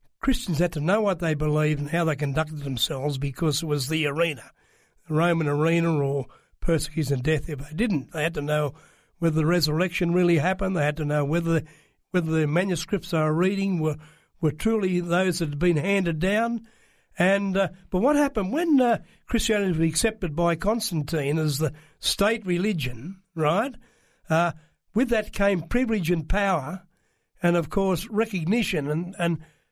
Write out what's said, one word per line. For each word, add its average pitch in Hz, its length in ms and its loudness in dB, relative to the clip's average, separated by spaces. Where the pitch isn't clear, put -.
Christians 175 380 0
had 175 140 0
to 156 60 -6
know 185 220 0
what 190 180 0
they 165 140 0
believed 151 480 0
and 143 80 -6
how 165 160 0
they 151 100 0
conducted 151 440 -4
themselves 139 580 -4
because 143 440 -2
it 165 60 -6
was 143 220 -2
the 156 180 0
arena, 151 440 -2
the 156 60 -4
Roman 165 340 2
arena, 165 560 2
or 139 220 -2
persecution 156 540 0
and 123 80 -4
death 151 240 0
if 147 120 -8
they - 160 -12
didn't. 220 360 -2
They 151 120 -4
had 165 120 -2
to 147 60 -4
know 151 320 0
whether 165 160 0
the 156 100 2
resurrection 170 680 0
really 175 240 4
happened. 190 380 0
They 151 80 0
had 147 140 -2
to 151 80 -4
know 147 200 0
whether, 165 360 0
whether 165 220 0
the 160 160 2
manuscripts 180 640 -2
they 165 80 0
were 156 140 2
reading 190 460 0
were, 156 180 -2
were 156 100 2
truly 190 480 0
those 175 400 0
that 156 100 0
had 147 100 -6
been 175 180 4
handed 170 420 0
down. 220 480 0
And, 196 360 2
uh, 190 120 2
but 185 100 0
what 294 140 4
happened 240 360 0
when, 302 300 4
uh, 240 220 2
Christianity 202 500 2
was 160 100 2
accepted 180 480 -2
by 170 200 2
Constantine 160 840 -2
as 151 220 0
the 151 120 0
state 214 460 0
religion, 175 760 -2
right? 175 400 0
Uh, 165 260 2
with 233 140 2
that 214 240 0
came 196 280 2
privilege 220 480 0
and 165 180 -2
power 185 540 0
and, 175 120 4
of 170 140 0
course, 190 380 0
recognition 196 840 -2
and, 170 300 -4
and, 170 180 0